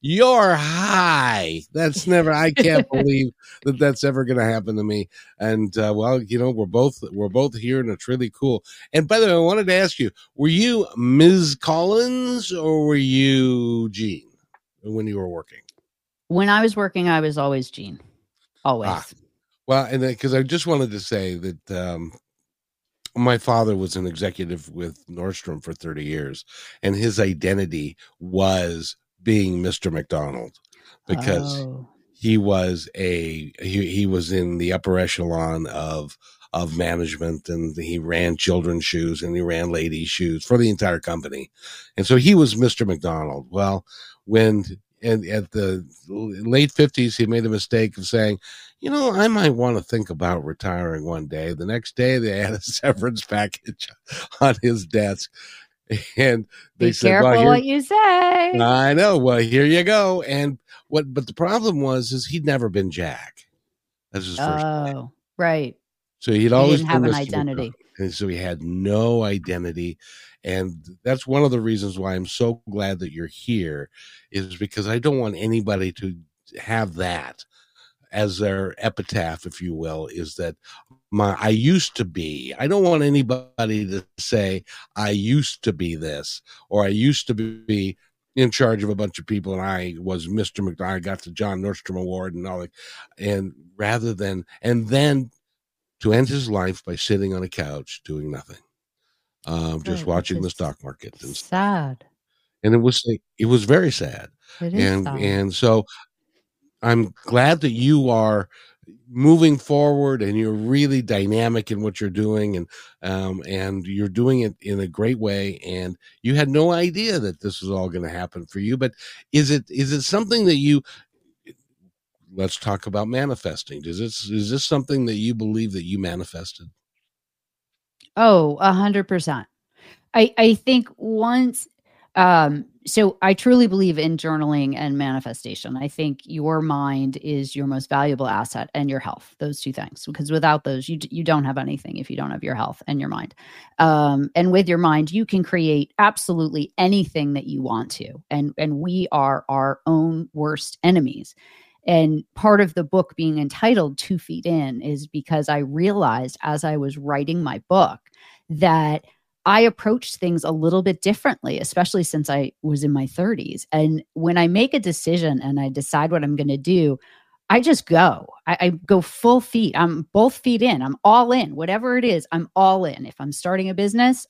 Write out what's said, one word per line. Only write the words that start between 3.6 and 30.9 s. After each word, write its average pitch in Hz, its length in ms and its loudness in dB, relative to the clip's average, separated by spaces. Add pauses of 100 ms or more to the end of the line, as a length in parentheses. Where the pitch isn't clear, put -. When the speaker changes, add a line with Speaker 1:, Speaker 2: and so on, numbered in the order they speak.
Speaker 1:
that 135 160 -2
that's 143 260 2
ever 135 180 0
gonna 123 220 2
happen 110 320 -2
to 104 60 -2
me." 104 260 -4 (300)
And, 107 380 -2
uh, 107 160 0
well, 120 280 0
you 110 160 -4
know, 127 140 0
we're 110 160 -2
both, 120 440 0
we're 101 160 -4
both 117 300 0
here, 123 240 -2
and 117 80 -4
it's 98 180 -8
really 123 220 -2
cool. 127 340 -2 (300)
And 151 140 2
by 220 120 4
the 226 60 6
way, 185 80 4
I 170 40 6
wanted 185 300 2
to 185 60 4
ask 185 260 2
you, 110 120 0 (240)
were 147 120 2
you 214 400 2 (300)
Miz 165 380 8
Collins, 233 960 0
or 156 340 0
were 151 100 4
you 131 960 2
Jean 101 400 -8 (520)
when 107 260 -6
you 101 100 -6
were 92 120 -6
working? 82 300 -14 (680)
Speaker 2:
When 190 220 2
I 208 120 4
was 220 140 2
working, 190 340 -2
I 160 100 4
was 151 180 -2
always 139 340 -2
Jean. 82 280 -16 (640)
Always. 113 260 0
Speaker 1:
Ah. 87 160 -6 (600)
Well, 131 180 2
and 127 180 -2
then, 127 120 -2
'cause 131 180 -2
I 131 100 2
just 160 240 -4
wanted 135 240 0
to 104 80 -8
say 95 360 -4
that, 87 360 -10
um, 87 420 -8 (1000)
my 120 220 4
father 113 380 2
was 95 200 -6
an 92 120 -4
executive 85 640 -6
with 80 380 -14
Nordstrom 87 560 -10
for 82 100 -12
thirty 78 320 -12
years, 73 400 -8 (380)
and 98 120 0
his 107 240 -2
identity 90 760 -2 (220)
was 90 760 -2 (260)
being 95 380 2
Mister 92 300 -4
McDonald 73 680 -8 (480)